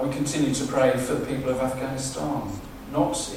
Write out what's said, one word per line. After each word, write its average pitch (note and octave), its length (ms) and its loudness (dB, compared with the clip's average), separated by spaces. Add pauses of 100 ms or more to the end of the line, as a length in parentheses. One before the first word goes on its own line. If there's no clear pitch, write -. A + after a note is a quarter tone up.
we C#3+ 100 0
continue D3 400 2
to C3 140 0
pray B2+ 320 6
for - 160 0
the - 100 0
people C3 240 -2
of B2+ 120 0
Afghanistan, C3 920 -2 (400)
not - 440 0